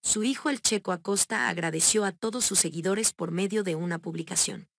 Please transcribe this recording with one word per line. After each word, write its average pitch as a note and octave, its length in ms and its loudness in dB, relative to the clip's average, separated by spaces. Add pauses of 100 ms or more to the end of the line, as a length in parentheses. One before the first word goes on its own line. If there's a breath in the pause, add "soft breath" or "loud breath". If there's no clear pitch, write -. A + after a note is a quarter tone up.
Su - 220 0
hijo C4 260 0
el C#4 140 -2
Checo G3+ 300 0
Acosta G3+ 560 0
agradeció E3 560 2
a G3 80 0
todos A3+ 320 -4
sus - 160 2
seguidores F#3 520 0
por E3+ 200 -6
medio G3 320 0
de F3 100 -2
una E3+ 240 -2
publicación. E3 720 -4 (100)